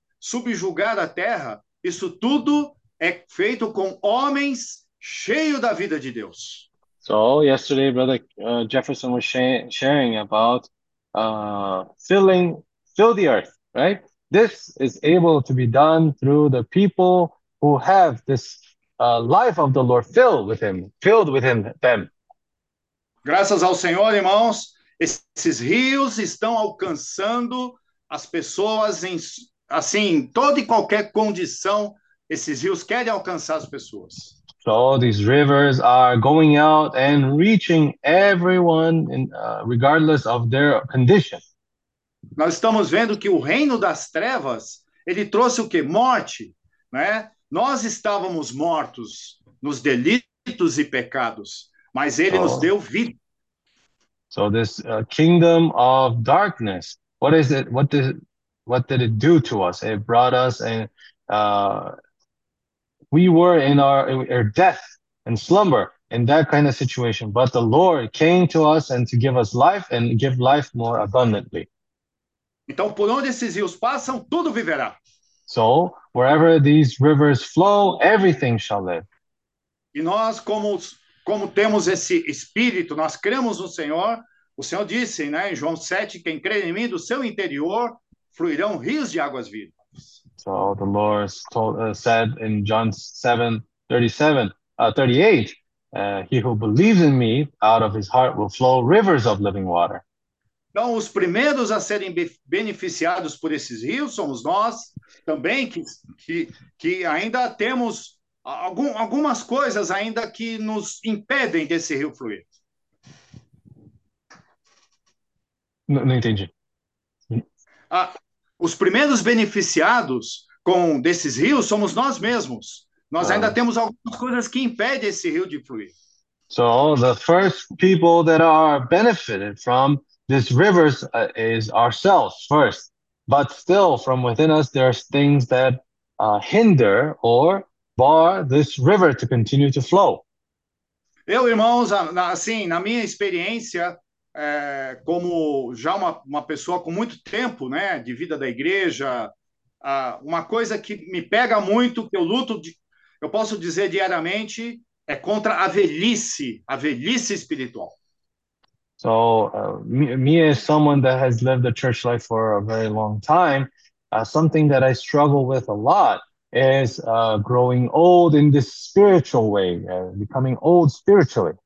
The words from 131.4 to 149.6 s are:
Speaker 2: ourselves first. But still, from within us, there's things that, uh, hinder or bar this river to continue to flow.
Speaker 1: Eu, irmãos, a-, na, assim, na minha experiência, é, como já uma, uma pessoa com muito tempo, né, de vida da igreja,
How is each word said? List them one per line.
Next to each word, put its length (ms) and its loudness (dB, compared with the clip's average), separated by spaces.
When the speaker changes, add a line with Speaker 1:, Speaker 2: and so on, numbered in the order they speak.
Speaker 2:
ourselves 760 0
first. 420 0
But 240 2
still, 480 2
from 240 -2
within 280 0
us, 200 2
there's 380 0
things 400 2
that, 320 2
uh, 220 0
hinder 800 4
or 420 2
bar 480 6
this 320 0
river 360 4
to 120 -6
continue 460 2
to 100 -2
flow. 420 2
Speaker 1:
Eu, 220 2
irmãos, 440 2
a-, 200 -2
na, 180 -2
assim, 360 -6
na 140 -4
minha 240 -4
experiência, 920 -6
é, 720 -8
como 680 -4
já 220 -4
uma, 280 -6
uma 180 -8
pessoa 400 -6
com 80 -12
muito 320 -8
tempo, 460 -8
né, 300 -6
de 160 -12
vida 240 -8
da 100 -6
igreja, 800 -4